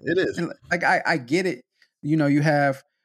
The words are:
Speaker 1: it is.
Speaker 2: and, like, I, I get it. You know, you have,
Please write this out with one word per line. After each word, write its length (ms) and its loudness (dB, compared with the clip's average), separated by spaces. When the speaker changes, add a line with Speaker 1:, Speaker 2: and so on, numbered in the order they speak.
Speaker 1:
it 140 -2
is. 200 -2
Speaker 2:
and, 140 -4
like, 140 -2
I, 200 2
I 120 0
get 280 -2
it. 180 -6
You 140 0
know, 120 2
you 140 4
have, 420 0